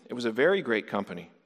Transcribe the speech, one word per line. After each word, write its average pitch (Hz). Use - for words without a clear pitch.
It 123
was 123
a 117
very 160
great 113
company. 92